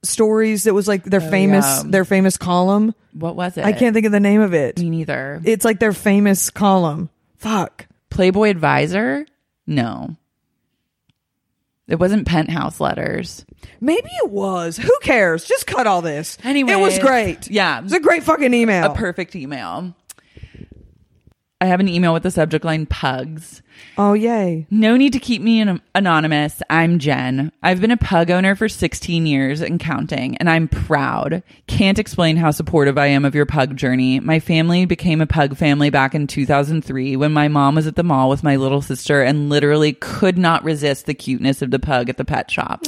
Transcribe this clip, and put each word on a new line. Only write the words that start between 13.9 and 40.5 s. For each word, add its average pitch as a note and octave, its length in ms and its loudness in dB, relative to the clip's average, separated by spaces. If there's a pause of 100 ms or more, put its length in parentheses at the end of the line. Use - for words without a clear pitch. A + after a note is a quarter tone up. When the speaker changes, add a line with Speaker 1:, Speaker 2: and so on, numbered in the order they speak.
Speaker 1:
it G4 80 -2
was. F#3+ 460 -4
Who - 240 0
cares? F3+ 460 2
Just C5 200 -2
cut B3+ 200 -2
all F#3 160 2
this. D#3 420 -6
Speaker 2:
Anyways. C#4 320 2
Speaker 1:
It G4 40 2
was G4 180 2
great. B3 520 0
Speaker 2:
Yeah. F3+ 280 0
Speaker 1:
It C#3+ 60 -12
was G3 100 -6
a F#4 60 2
great D#4+ 240 2
fucking D4 280 2
email. G3+ 400 2
Speaker 2:
A - 20 -8
perfect F3+ 400 -6
email. C#3 600 -10 (1700)
I F3+ 60 0
have F#3 140 2
an G3 80 2
email F3 240 2
with E3 100 -2
the F#3 80 -2
subject D#3 340 -2
line D#3 220 -2
pugs. D3 760 -6 (340)
Speaker 1:
Oh, G3+ 160 4
yay. G#3 580 0
Speaker 2:
No A3 260 4
need C4+ 180 4
to C4+ 40 0
keep A#3 240 -4
me A3+ 180 2
an-, G3+ 200 0 (120)
anonymous. D#3 800 0
I'm E3 300 2
Jen. C3+ 500 -2 (140)
I've F3+ 160 2
been A3 100 2
a A#3+ 60 2
pug E3+ 340 2
owner F#3 240 2
for G#3+ 140 -2
sixteen E3 580 -2
years C#3 340 0
and E3 200 -4
counting, D3 560 -6
and F3 120 -2
I'm E3 200 2
proud. C#3+ 720 -2 (240)
Can't G3 320 2
explain E3+ 380 0
how E3 160 2
supportive C#3+ 440 0
I C#3+ 120 2
am C#3 160 2
of C#3 100 0
your D3 120 2
pug C3 300 -2
journey. C3 440 0
My D#3+ 180 0
family E3+ 480 2
became E3 340 0
a D#3 60 2
pug C#3+ 300 0
family D3 340 2
back C3+ 240 0
in D3 140 -2
two C#3 180 -4
thousand C#3+ 380 0
three C3+ 320 -6
when D3 160 0
my D3+ 160 2
mom C#3+ 260 2
was D#3 140 0
at D3+ 80 -6
the E3+ 80 0
mall C3 260 2
with C#3+ 140 -2
my C#3+ 100 2
little C3+ 280 0
sister C#3 400 0
and C#3+ 260 0
literally D3 460 2
could - 440 0
not E3 240 2